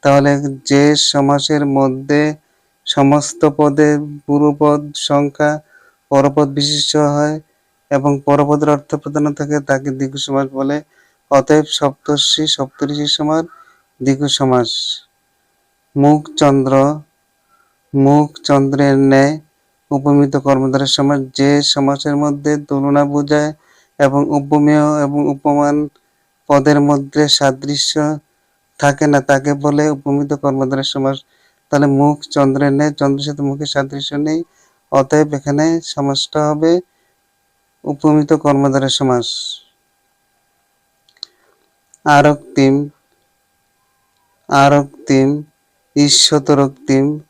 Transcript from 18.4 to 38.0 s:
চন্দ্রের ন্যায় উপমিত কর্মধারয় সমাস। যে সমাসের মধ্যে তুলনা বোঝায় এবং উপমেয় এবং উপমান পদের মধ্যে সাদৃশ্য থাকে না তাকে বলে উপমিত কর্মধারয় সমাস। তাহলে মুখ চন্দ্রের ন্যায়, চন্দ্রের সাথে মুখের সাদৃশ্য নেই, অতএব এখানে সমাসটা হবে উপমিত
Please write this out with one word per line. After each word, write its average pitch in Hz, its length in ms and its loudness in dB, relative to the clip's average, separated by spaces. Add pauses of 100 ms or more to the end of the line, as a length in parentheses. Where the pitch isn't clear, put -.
চন্দ্রের 139 500 2 (140)
ন্যায় 139 220 4 (580)
উপমিত 143 440 2 (120)
কর্মধারয় 135 500 0
সমাস। 143 240 0 (180)
যে 139 120 2 (240)
সমাসের 143 420 -2
মধ্যে 147 360 -2 (140)
তুলনা 143 400 0
বোঝায় 147 440 -2 (480)
এবং 139 220 2 (120)
উপমেয় 147 540 2 (160)
এবং 143 260 -2
উপমান 147 480 -2 (720)
পদের 143 320 4
মধ্যে 143 480 0
সাদৃশ্য 139 640 -2 (880)
থাকে 143 260 0
না 143 140 4
তাকে 139 320 0 (120)
বলে 147 260 2
উপমিত 143 400 -2 (120)
কর্মধারয় 135 500 -2
সমাস। 135 240 -2 (560)
তাহলে 143 160 2 (100)
মুখ 147 180 2 (160)
চন্দ্রের 139 420 0
ন্যায়, 147 260 0
চন্দ্রের 139 280 -2
সাথে 143 200 -8
মুখের 139 240 -6
সাদৃশ্য 139 380 -6 (160)
নেই, 156 120 -2 (540)
অতএব 151 420 2
এখানে 143 300 -2 (280)
সমাসটা 139 540 -4
হবে 151 260 0 (1120)
উপমিত 147 460 0 (140)